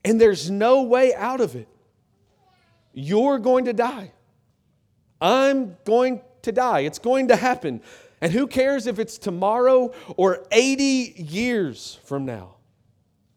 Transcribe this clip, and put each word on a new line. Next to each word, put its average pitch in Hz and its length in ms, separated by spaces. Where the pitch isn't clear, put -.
and 220 160
there's 190 320
no 233 340
way 254 300
out 247 280
of 131 140
it. 117 120
You're 214 440
going 254 280
to 240 80
die. 233 380
I'm 254 640
going 247 380
to 226 100
die. 226 280
It's 151 180
going 262 300
to 233 80
happen. 170 460
And 160 120
who 247 160
cares 262 400
if 208 100
it's - 180
tomorrow 247 760
or 180 340
eighty 262 680
years 185 880
from 139 220
now? 101 300